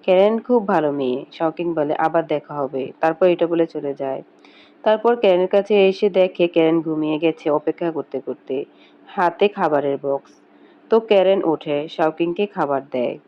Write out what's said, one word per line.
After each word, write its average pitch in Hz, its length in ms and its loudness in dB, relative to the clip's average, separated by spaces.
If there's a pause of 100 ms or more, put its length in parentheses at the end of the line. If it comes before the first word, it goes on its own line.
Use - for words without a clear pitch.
ক্যারেন 196 380 4
খুব 240 300 2
ভালো 156 240 2
মেয়ে। 135 260 -2 (140)
শাওকিং 165 420 -4
বলে, 151 200 -2
"আবার 160 320 0
দেখা 151 280 -6
হবে।" 135 280 -6 (180)
তারপর 165 260 0
এটা 170 200 2
বলে 170 200 0
চলে 147 280 -8
যায়। 135 260 -6 (640)
তারপর 220 340 2
ক্যারেনের 185 340 4
কাছে 202 240 2 (120)
এসে 190 240 2
দেখে 185 380 2
ক্যারেন 165 320 0
ঘুমিয়ে 156 380 -4
গেছে 160 320 -2
অপেক্ষা 156 400 -2
করতে 139 300 -8
করতে, - 360 -10 (520)
হাতে 190 400 0
খাবারের 147 500 0
বক্স। 139 340 -6 (580)
তো 226 100 4
ক্যারেন 196 440 2
ওঠে, 156 320 -2 (120)
শাওকিংকে 170 580 -2
খাবার 143 440 -4
দেয়। 127 240 -4 (140)